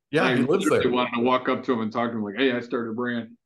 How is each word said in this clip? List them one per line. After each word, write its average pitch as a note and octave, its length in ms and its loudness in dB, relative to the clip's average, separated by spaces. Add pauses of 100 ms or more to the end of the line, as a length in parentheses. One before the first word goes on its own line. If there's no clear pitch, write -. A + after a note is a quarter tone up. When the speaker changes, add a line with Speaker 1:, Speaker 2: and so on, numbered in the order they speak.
(100)
Speaker 1:
Yeah, D3+ 140 2
Speaker 2:
I B2+ 120 2
Speaker 1:
he A#2+ 60 2
lives D#3+ 220 2
Speaker 2:
literally C3 180 4
Speaker 1:
there. A#2+ 100 2
Speaker 2:
wanted B2 220 0
to A#2+ 60 -2
walk B2+ 280 2
up B2 160 -2
to C3+ 80 0
him A#2 80 0
and A2 120 -2
talk A#2 180 0
to A#2 60 -6
him, G#2+ 80 -4
like, G2+ 120 -6
"Hey, B2+ 160 2
I A#2+ 80 -2
started A#2 300 -4
a A2 40 -6
brand." A#2+ 520 -4